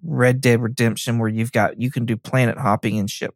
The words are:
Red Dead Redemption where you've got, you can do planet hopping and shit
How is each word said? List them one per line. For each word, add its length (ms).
Red 380
Dead 200
Redemption 580
where 100
you've 220
got, 280
you 120
can 140
do 120
planet 400
hopping 400
and 120
shit 260